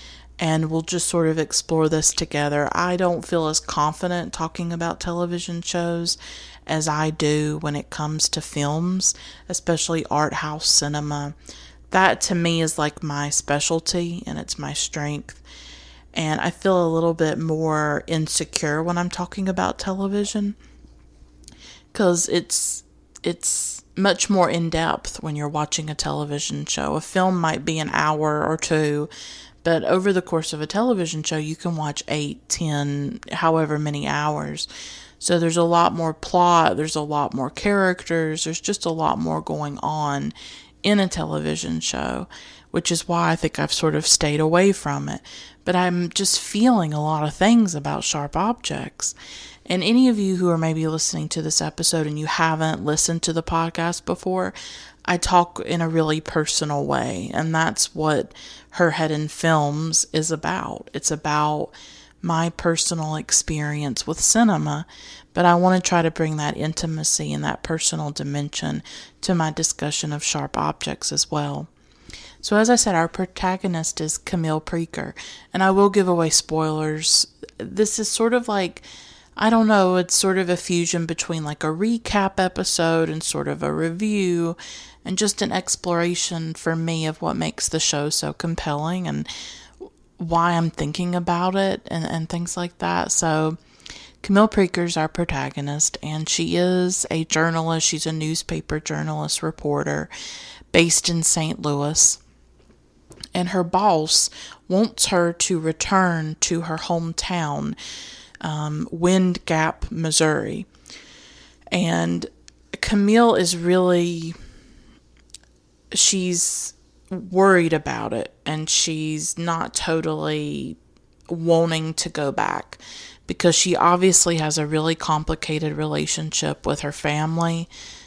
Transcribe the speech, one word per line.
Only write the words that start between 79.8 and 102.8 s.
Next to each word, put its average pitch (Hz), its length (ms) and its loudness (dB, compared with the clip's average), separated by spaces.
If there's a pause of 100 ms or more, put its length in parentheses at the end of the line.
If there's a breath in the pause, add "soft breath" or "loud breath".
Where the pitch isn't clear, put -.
it's 175 180 2
sort 190 220 2
of 180 120 0
a 180 80 2
fusion 170 480 0
between, 160 380 -4
like, 151 200 -6
a 156 40 0
recap 202 720 0
episode 165 680 0
and 156 140 -6
sort 143 260 -4
of 147 120 -4
a 147 120 -2
review 170 840 0 (480 loud breath)
and 185 140 -4
just 208 240 0
an - 100 -2
exploration 170 1040 -2
for 165 220 -2
me 165 300 -2
of 156 160 -4
what 165 140 -2
makes 160 320 -4
the 160 120 -2
show 147 300 0
so 147 240 -2
compelling 165 720 -4
and 147 200 -4 (920 loud breath)
why 170 340 2
I'm 165 180 2
thinking 175 460 -4
about 175 400 0
it 196 320 0
and, 165 180 -4
and 165 220 -4
things 170 280 -4
like 175 240 -6
that. 175 320 -2
So 160 460 0 (640 loud breath)
Camille 208 280 6
Preaker's 175 460 0
our 156 140 0
protagonist, 143 920 -2
and 156 280 -4
she 170 260 0
is 180 560 2
a 160 140 0
journalist. 165 600 0
She's 151 200 0
a 160 80 -2
newspaper 156 640 -4
journalist, 151 640 -4
reporter 147 640 -2 (640 loud breath)
based 170 380 4
in 165 140 0
Saint - 380 0
Louis. 147 560 2 (1160)